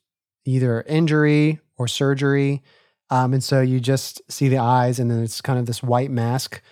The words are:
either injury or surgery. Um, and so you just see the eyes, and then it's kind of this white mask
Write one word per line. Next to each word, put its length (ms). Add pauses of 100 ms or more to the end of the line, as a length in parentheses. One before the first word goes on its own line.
(460)
either 360
injury 800 (160)
or 120
surgery. 720 (480)
Um, 240
and 100
so 160
you 180
just 440 (100)
see 160
the 80
eyes, 420
and 120
then 120
it's 200
kind 160
of 80
this 160
white 280
mask 600